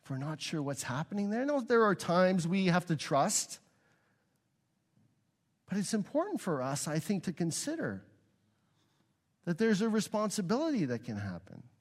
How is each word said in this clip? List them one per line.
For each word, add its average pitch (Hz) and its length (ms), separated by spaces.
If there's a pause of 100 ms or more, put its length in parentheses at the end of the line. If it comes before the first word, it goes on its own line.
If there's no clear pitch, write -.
if - 40
we're 135 100
not 147 220
sure 156 220
what's 139 220
happening 202 460
there? 233 140
No, 285 160
there 233 240
are 202 120
times 185 500
we 190 200
have 175 200
to 170 80
trust. - 640 (2000)
But 185 100
it's 202 160
important 294 480
for 147 220
us, 135 240
I 156 140
think, 185 240
to 180 80
consider 165 720 (1400)
that 170 120
there's 220 220
a 226 80
responsibility 214 960
that 120 180
can 110 140
happen. 90 480 (160)